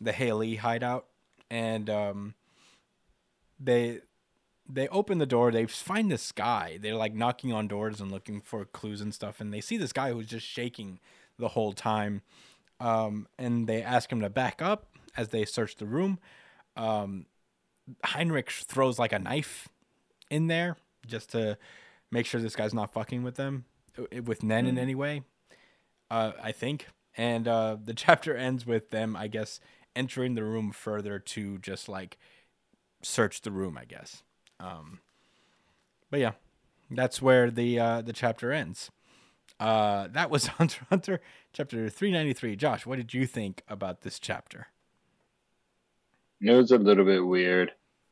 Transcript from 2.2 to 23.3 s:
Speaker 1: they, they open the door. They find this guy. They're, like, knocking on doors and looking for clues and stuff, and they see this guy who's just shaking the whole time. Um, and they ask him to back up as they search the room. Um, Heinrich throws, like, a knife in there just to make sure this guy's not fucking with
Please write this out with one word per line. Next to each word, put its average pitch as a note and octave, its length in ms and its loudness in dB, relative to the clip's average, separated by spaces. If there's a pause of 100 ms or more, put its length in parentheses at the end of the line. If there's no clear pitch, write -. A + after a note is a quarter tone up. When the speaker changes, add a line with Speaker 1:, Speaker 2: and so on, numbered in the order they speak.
Speaker 1:
they, A#2+ 400 2 (680)
they C3+ 200 -2
open G3+ 300 0
the D#3 80 2
door. B2 260 6
They A2+ 140 2
find G3+ 440 -2
this - 220 -2
guy. G2+ 480 -2
They're, G#2+ 160 -4
like, G#2+ 180 -2
knocking A#2 380 0
on G#2+ 160 0
doors G#2 320 -4
and G2 100 -8
looking G2+ 300 -8
for G#2 240 -8
clues G#2 360 -10
and G#2 140 -6
stuff, - 260 -10
and G#2 120 -8
they G#2+ 80 -6
see A3+ 160 -6
this F#3 160 -4
guy C3+ 200 -2
who's A2+ 140 -6
just A2+ 200 -10
shaking A2+ 520 -10 (400)
the A#2 100 -2
whole G#2+ 240 -2
time. G#2 500 -2 (580)
Um, A2 480 0 (100)
and A#2+ 300 0
they A2+ 140 0
ask A#2+ 280 0
him A#2+ 120 -2
to G2+ 80 -2
back B2+ 300 -2
up G3+ 260 -2 (300)
as A2+ 120 -2
they A2 160 0
search A2 320 -2
the G#2+ 100 -8
room. F3 320 0 (580)
Um, G#2 500 -2 (760)
Heinrich D#3 480 -2
throws, C3 480 0
like, A#2+ 140 2
a A2 60 2
knife A2+ 500 -4 (640)
in D#3 180 0
there E3 300 0 (280)
just A2 260 -10
to G#2+ 260 0 (520)
make A#2 160 2
sure A#2+ 140 -2
this A2+ 160 -4
guy's G#2+ 180 -2
not G#2+ 180 -2
fucking B2 300 -6
with B2 140 -8